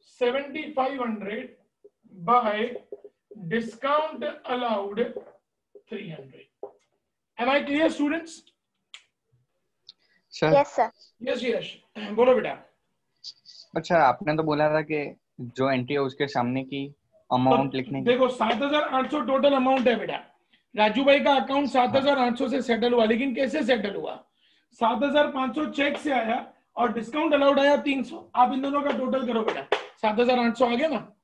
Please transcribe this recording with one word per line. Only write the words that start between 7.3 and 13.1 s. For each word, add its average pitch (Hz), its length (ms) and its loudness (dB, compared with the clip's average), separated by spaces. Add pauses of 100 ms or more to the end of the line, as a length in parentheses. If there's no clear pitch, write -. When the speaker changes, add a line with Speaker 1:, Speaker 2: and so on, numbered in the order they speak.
Speaker 1:
Am 240 120 -2
I 277 120 2
clear, 294 300 0
students? 294 440 -4 (2000)
Speaker 2:
सर। 156 200 2
Speaker 3:
यस 285 160 6
sir। 226 220 0 (300)
Speaker 1:
यस 240 220 -4
यश, 202 320 -4 (360)
बोलो 240 240 6
बेटा। 160 160 -2 (1200)